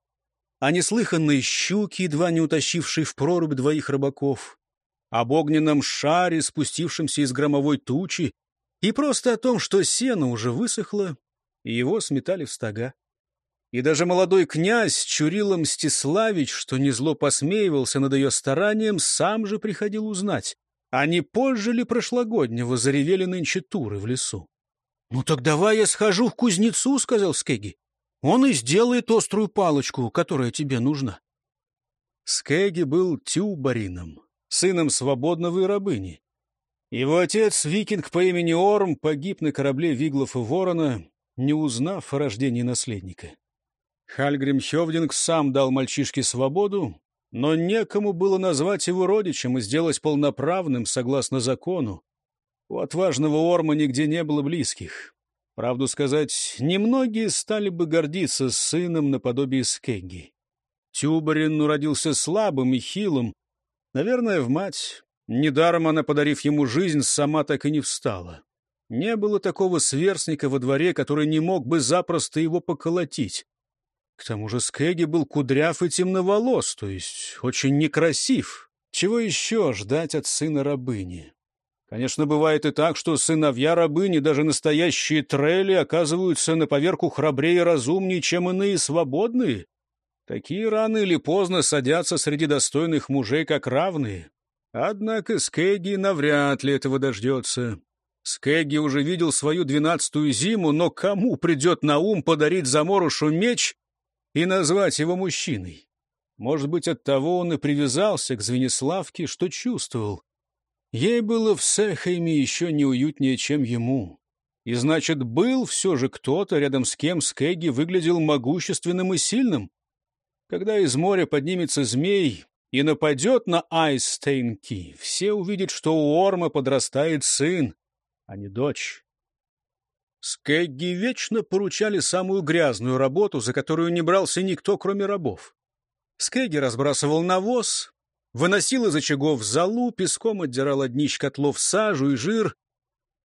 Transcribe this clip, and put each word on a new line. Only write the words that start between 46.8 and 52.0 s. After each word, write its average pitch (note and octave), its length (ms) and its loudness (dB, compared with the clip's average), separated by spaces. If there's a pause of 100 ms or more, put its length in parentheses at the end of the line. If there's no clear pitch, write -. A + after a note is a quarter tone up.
но D3 240 0
некому G3+ 560 0
было F#3+ 280 2
назвать F#3 480 0
его F3+ 180 0
родичем F3+ 520 0
и B2+ 40 -2
сделать D3 400 0
полноправным D3 880 0
согласно C3 520 -2
закону. B2 600 -2 (680)